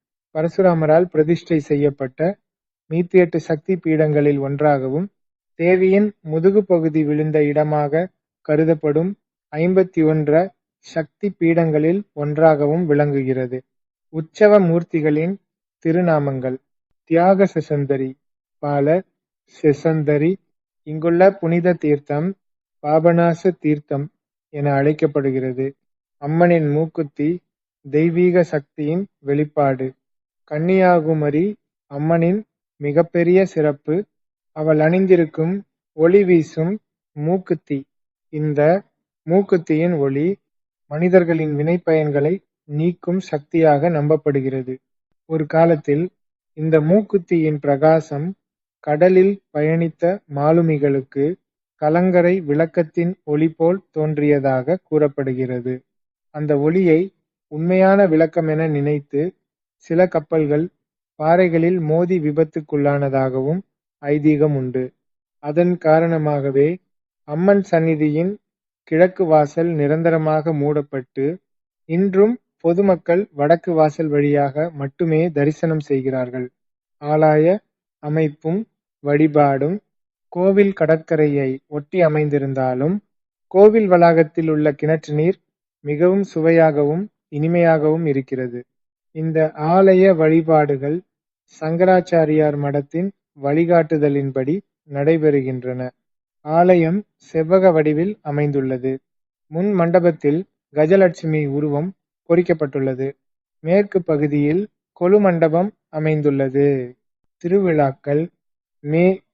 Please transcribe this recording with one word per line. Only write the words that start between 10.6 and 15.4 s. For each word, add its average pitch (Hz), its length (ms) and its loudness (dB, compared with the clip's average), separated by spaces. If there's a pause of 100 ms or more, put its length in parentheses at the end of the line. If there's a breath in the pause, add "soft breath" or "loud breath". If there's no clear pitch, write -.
சக்தி - 440 -8
பீடங்களில் 165 720 0 (120)
ஒன்றாகவும் 151 720 0
விளங்குகிறது. 135 720 -2 (560)
உற்சவ 208 460 2
மூர்த்திகளின் 165 760 0 (500)